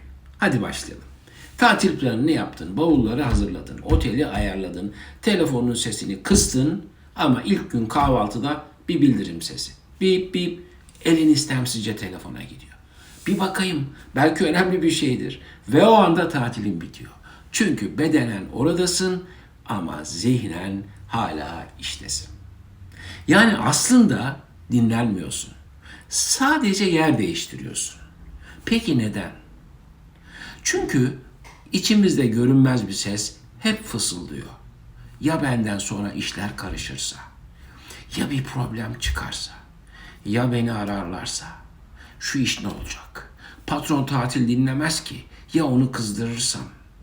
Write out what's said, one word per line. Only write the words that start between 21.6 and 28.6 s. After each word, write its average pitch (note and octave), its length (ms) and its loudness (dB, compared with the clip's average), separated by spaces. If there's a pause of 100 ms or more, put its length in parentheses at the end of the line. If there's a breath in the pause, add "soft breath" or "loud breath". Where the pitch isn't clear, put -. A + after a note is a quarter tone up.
iştesin. - 500 -10 (1000 loud breath)
Yani G3+ 300 6
aslında C3+ 840 4 (320)
dinlenmiyorsun. A#2 840 0 (560 loud breath)
Sadece C4 760 2
yer D#3+ 320 4
değiştiriyorsun. - 840 -6 (640 loud breath)